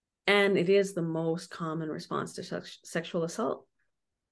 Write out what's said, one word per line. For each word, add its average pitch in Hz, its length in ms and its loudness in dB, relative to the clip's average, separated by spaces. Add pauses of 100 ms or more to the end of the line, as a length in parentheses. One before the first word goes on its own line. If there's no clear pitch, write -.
(280)
and 202 300 6
it 175 120 4
is 196 240 4
the 170 80 -2
most 165 480 -2
common 160 400 -6
response 156 440 -4
to - 100 -8
sex-, - 400 -8
sexual 170 400 -4
assault. - 420 -4 (680)